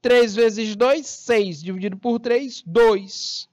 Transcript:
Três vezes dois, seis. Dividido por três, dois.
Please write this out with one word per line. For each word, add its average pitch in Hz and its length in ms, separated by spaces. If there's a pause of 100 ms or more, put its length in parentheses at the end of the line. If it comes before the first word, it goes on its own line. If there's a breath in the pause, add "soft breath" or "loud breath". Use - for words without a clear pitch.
Três 240 320
vezes 220 400
dois, 262 320
seis. 196 560
Dividido 190 340
por 233 220
três, 240 480
dois. 196 880